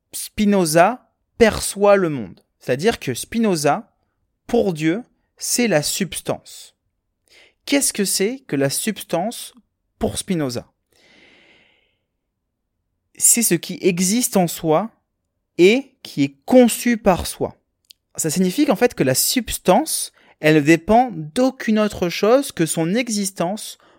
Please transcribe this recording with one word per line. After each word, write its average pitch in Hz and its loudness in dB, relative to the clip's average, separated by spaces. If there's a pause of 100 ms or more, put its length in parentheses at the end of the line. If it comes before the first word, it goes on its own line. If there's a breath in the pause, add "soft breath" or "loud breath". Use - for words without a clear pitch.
(120)
Spinoza 196 0 (260)
perçoit 202 4
le 180 0
monde. 113 -8 (180)
C'est-à-dire 147 -2
que 131 -6
Spinoza, 180 -2 (520)
pour 208 0
Dieu, 160 -2 (340)
c'est - -2
la 151 0
substance. - -8 (880 soft breath)
Qu'est-ce 277 0
que 202 -2
c'est 220 -4
que - -8
la 139 0
substance - -6 (460)
pour 214 -4
Spinoza ? 139 -6 (2500 soft breath)
C'est - 0
ce 180 2
qui 170 -8
existe 190 0
en 180 4
soi 165 -2 (680)
et 214 4
qui - -4
est 139 -4
conçu 240 4
par - 0
soi. - -8 (600)
Ça - -6
signifie 185 0
qu'en 262 2
fait 240 0
que - -2
la 131 2
substance, - 0 (280 soft breath)
elle 156 4
ne 151 6
dépend 208 2
d'aucune 214 -2
autre 208 -2
chose 247 2
que 165 -2
son 170 -2
existence 208 -6 (220 soft breath)